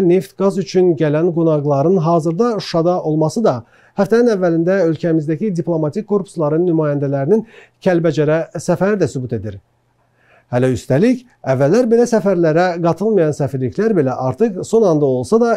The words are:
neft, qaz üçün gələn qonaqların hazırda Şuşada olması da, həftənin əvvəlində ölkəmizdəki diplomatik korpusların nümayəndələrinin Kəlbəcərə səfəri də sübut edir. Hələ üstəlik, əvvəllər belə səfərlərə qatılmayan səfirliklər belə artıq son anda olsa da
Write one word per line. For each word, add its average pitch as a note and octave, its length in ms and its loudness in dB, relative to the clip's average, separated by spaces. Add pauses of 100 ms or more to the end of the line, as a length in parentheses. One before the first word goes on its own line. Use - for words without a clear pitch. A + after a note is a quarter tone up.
neft, F3+ 320 0
qaz F#3+ 200 0
üçün F#3 380 2
gələn D#3 400 0
qonaqların D3+ 600 2
hazırda E3+ 640 0
Şuşada F3 440 -2
olması D#3 400 0
da, E3 120 2 (420)
həftənin A3+ 380 2
əvvəlində F3+ 500 0
ölkəmizdəki D#3+ 720 -2
diplomatik E3 520 -4
korpusların E3+ 600 -2
nümayəndələrinin D3 760 0 (380)
Kəlbəcərə D#3+ 580 0 (140)
səfəri F#3 480 -2
də D3 80 0
sübut B2+ 240 -8
edir. G2+ 260 -8 (920)
Hələ B2+ 220 0
üstəlik, G#3 520 0 (160)
əvvəllər C#3+ 480 2
belə A#3 200 4
səfərlərə F3+ 580 2 (120)
qatılmayan E3+ 580 0
səfirliklər C#3 560 -2
belə C3 240 0
artıq F#3 480 -2
son A3 220 2
anda D3+ 180 2
olsa C3 360 0
da A#3 160 2